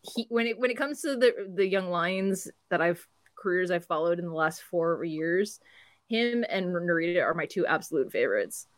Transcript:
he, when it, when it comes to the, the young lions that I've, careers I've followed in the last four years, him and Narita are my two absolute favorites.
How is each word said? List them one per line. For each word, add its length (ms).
he, 140
when 180
it, 100
when 140
it 60
comes 240
to 160
the, 360
the 140
young 240
lions 560
that 120
I've, 240
careers 340
I've 160
followed 320
in 80
the 80
last 300
four 400
years, 560
him 420
and 240
Narita 480
are 120
my 120
two 220
absolute 440
favorites. 560